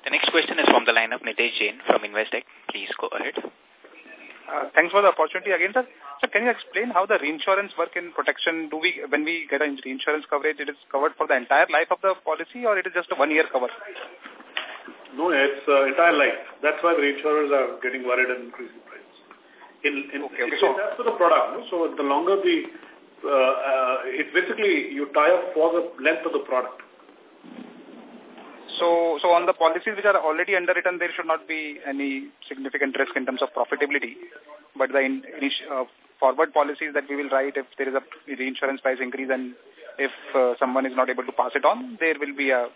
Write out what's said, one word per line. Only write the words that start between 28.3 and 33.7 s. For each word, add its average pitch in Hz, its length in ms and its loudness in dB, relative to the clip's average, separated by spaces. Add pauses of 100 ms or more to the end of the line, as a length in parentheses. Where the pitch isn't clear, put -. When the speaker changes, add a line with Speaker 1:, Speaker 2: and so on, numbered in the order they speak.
Speaker 2:
So, 170 420 2
so 175 140 6
on 175 100 4
the 175 60 2
policies 170 480 0
which 196 60 -6
are 202 100 6
already 165 400 0
underwritten, 180 420 0
there 170 160 -2
should 165 140 -6
not 160 180 -2
be 151 400 -8
any 139 460 -6 (160)
significant 135 500 -4
risk 135 200 0
in 127 80 -4
terms 127 160 -2
of 135 100 0
profitability. 139 640 -2 (600)